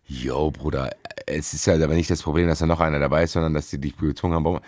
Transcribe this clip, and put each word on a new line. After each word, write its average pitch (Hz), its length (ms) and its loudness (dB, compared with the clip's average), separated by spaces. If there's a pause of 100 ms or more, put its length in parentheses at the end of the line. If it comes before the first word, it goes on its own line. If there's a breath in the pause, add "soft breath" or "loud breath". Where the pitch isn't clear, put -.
Jo, 65 460 -2
Bruder, 69 400 -4 (340)
es - 280 -6
ist 76 120 -6
ja 95 100 6
aber 78 180 2
nicht 82 160 2
das 85 140 -2
Problem, 82 240 2
dass 80 120 2
da 82 60 0
noch 82 140 2
einer 78 200 2
dabei 71 240 2
ist, 85 100 -2
sondern 80 200 2
dass 73 160 -4
die 73 100 -8
dich 71 180 -6
gezwungen 82 360 -2
haben, 82 100 2
Bombe-, 80 240 0